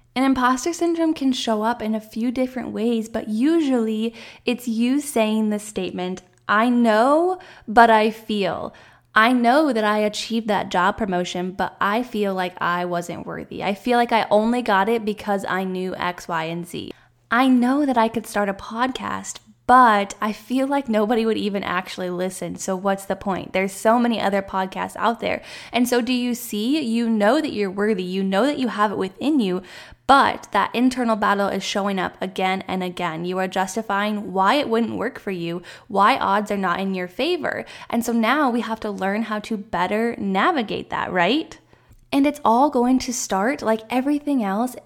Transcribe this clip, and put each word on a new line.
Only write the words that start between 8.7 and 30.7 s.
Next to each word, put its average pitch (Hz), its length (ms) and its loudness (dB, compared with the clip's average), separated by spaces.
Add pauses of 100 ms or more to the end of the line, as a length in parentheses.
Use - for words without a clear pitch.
I 226 200 6
know 254 400 4
that 220 100 0
I 214 140 2
achieved 214 500 -2
that 196 220 0
job 190 260 2
promotion, 180 540 -2
but 185 320 -4
I 208 200 0
feel 208 300 -2
like 185 300 -4
I 175 240 -2
wasn't 175 400 -6
worthy. - 360 -12
I 190 120 -2
feel 240 240 0
like 240 120 2
I 220 200 2
only 226 320 2
got 196 260 2
it 226 160 0
because 202 420 -2
I 185 180 -2
knew 185 320 -4
X, 175 300 -6
Y, 165 180 -4
and 170 220 -6
Z. - 280 -12 (360)
I 254 180 4
know 254 360 4
that 262 140 2
I 226 100 6
could 226 180 -6
start 202 220 -2
a 196 60 -2
podcast, 208 840 -6 (260)
but 220 560 6
I 214 100 -2
feel 262 340 -2
like 277 220 -2
nobody 220 380 2
would 220 100 2
even 202 260 -2
actually 185 460 -6
listen, 180 480 -6
so 190 180 -4
what's 196 300 -2
the 226 120 -4
point? - 360 -6
There's 190 200 -2
so 226 260 2
many 240 200 0
other 196 220 0
podcasts 190 560 -4
out 226 240 -2
there." - 220 -4 (320)
And 240 120 2
so 240 140 2
do 240 140 -2
you 247 200 -2
see? 233 460 -2
You 233 300 0
know 220 280 4
that 302 140 -2
you're 202 180 -2
worthy. 202 320 0
You 185 200 -2
know 196 240 2
that 294 120 0
you 254 100 0
have 208 240 0
it - 60 -4
within 226 420 0
you, 185 200 0 (460)
but - 460 4
that 202 200 2